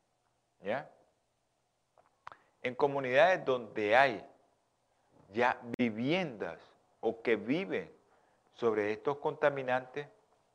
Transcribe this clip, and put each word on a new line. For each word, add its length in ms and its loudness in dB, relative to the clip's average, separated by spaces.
¿ya? 260 -6
En 120 -6
comunidades 680 4
donde 520 0
hay 280 4
ya 280 2
viviendas 840 -2
o 200 -4
que 160 0
viven 560 -6
sobre 400 0
estos 260 -4
contaminantes, 880 -2